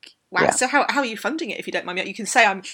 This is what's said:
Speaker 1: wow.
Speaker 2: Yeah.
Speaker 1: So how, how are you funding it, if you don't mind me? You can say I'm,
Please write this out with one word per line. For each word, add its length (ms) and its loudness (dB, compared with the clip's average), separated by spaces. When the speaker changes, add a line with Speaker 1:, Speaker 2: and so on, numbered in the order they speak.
Speaker 1:
wow. 120 2
Speaker 2:
Yeah. 80 6
Speaker 1:
So 140 0
how, 240 2
how 120 0
are 40 -2
you 120 -6
funding 340 -4
it, 80 -8
if 80 -12
you 60 -6
don't 120 -4
mind 140 -6
me? 60 -4
You 100 -10
can 100 -10
say 220 6
I'm, 160 -2